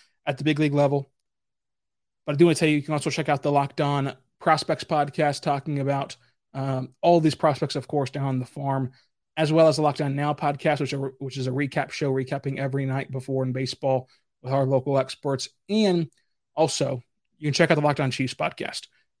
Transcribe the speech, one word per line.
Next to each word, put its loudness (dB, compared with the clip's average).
at -4
the -6
big 0
league 2
level. 2
But -4
I -4
do 8
wanna 4
tell 2
you, 2
you -2
can -4
also -2
check -2
out 0
the 0
Locked 0
On -2
Prospects 0
podcast, 0
talking -2
about, -2
um, -6
all 6
these 4
prospects, 0
of -6
course, -2
down -6
on 0
the -4
farm, -4
as 0
well 8
as 4
the 0
Locked 0
On -2
Now 0
podcast, -2
which -4
are, -6
which -10
is -4
a -2
recap -4
show -2
recapping -4
every -4
night -6
before -4
in -2
baseball -4
with -4
our 2
local 0
experts. -4
And 2
also, 0
you -8
can 2
check 4
out 4
the 4
Locked 2
On 0
Chiefs -4
podcast. -8